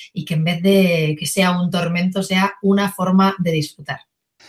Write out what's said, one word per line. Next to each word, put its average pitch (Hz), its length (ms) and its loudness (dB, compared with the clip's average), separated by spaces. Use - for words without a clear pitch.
y 156 140 -8
que - 80 -6
en 156 100 0
vez 170 180 -2
de 175 560 2
que - 80 -10
sea 180 320 0
un 175 140 -2
tormento, 175 500 -2
sea 185 400 0
una 196 300 2
forma 190 480 2
de 170 120 -2
disfrutar? 147 480 -6